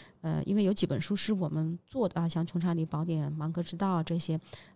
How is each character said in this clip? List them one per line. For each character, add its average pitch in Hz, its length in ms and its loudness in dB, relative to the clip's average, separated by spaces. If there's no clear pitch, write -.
呃， 156 240 -2
因 196 100 0
为 208 120 4
有 190 80 4
几 196 120 2
本 147 160 0
书 208 140 -2
是 214 160 -2
我 185 160 0
们 160 380 0
做 233 240 0
的 170 100 -2
啊， 170 80 2
像 165 200 0
《穷 175 120 -2
查 175 140 2
理 165 120 0
宝 156 200 -2
典》 160 200 0
《芒 156 180 -2
格 175 100 -2
之 170 140 -8
道》 190 260 2
这 170 160 0
些， 160 180 -2